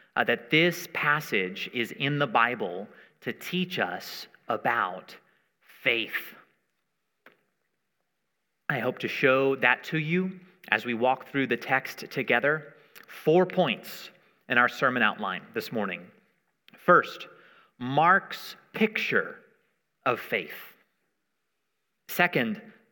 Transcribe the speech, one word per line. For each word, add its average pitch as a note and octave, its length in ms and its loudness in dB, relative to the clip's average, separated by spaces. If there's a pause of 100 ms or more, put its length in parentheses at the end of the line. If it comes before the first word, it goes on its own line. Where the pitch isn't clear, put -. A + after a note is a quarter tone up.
(160)
uh, A#2+ 80 4
that A#2 260 -2
this E3+ 440 2
passage B2 800 -2
is A#2 180 -4
in C#3+ 260 -2
the C#3+ 80 0
Bible A2 640 0 (320)
to - 140 -6
teach - 440 -4
us F#2 500 -6 (200)
about G#2+ 640 -2 (680)
faith. A#2 520 -2 (2250)
I C3+ 80 -2
hope B2 220 -4
to A2 80 -4
show C3+ 480 2
that C3 280 2
to D#3+ 140 -4
you F3+ 420 -2 (300)
as A2 160 -6
we A#2+ 80 -4
walk B2+ 340 0
through C3+ 200 -2
the A#2 80 0
text - 540 -6
together. C#3 640 0 (320)
Four F3 380 4
points - 640 -2 (380)
in B2+ 80 0
our B2 140 6
sermon B2+ 320 2
outline G2 400 0 (100)
this - 180 -6
morning. F#2 400 -4 (680)
First, - 500 4 (500)
Mark's D#3 800 2 (160)
picture B2 640 0 (680)
of B2 120 2
faith. - 560 -8 (1300)
Second, C#3 540 0 (300)